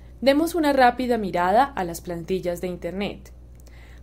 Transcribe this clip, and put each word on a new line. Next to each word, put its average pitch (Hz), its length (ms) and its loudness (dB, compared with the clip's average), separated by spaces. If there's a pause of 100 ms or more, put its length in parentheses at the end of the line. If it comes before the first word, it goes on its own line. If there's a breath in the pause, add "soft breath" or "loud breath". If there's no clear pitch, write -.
(220 loud breath)
Demos 285 320 2
una 302 200 2
rápida 247 440 2
mirada 185 460 2
a 269 220 -4
las 170 160 -10
plantillas 175 580 -6
de 185 80 -8
Internet. 180 640 -8 (720 loud breath)